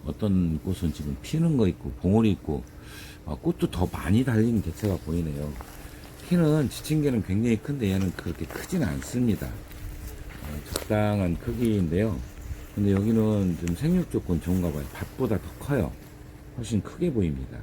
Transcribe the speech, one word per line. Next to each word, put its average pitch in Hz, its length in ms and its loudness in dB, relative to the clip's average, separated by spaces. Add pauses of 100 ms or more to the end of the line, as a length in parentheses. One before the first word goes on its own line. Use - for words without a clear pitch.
어떤 87 600 2
꽃은 90 280 0
지금 71 300 -4
피는 160 340 2
거 110 120 6
있고, 73 240 -2 (100)
봉오리 107 300 6
있고, 73 320 -2 (640)
아, 78 100 -4
꽃도 - 340 -2
더 87 220 0
많이 101 340 4
달린 113 360 4
개체가 87 440 0
보이네요. 76 480 -2 (760)
키는 156 420 4
지친 - 340 0
개는 123 200 2
굉장히 110 340 4
큰데 117 340 0
얘는 95 220 2
그렇게 82 320 -6
크진 - 380 -2
않습니다. 90 640 0
어, - 1300 -10
적당한 104 640 2
크기인데요. 107 800 2 (560)
근데 101 180 2
여기는 104 680 4
좀 85 160 -2
생육 170 360 2
조건 87 300 0
좋은가 87 300 2
봐요. 71 200 -4
밭보다 110 460 -2
더 - 120 -6 (100)
커요. 107 320 0 (680)
훨씬 113 240 -2
크게 170 320 -2
보입니다. 65 500 0